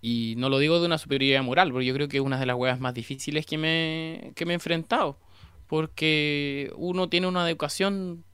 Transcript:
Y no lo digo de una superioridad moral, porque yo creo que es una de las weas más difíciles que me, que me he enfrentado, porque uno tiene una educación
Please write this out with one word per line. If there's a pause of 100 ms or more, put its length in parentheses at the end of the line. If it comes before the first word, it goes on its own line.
Y
no
lo
digo
de
una
superioridad
moral,
porque
yo
creo
que
es
una
de
las
weas
más
difíciles
que
me,
que
me
he
enfrentado, (480)
porque
uno
tiene
una
educación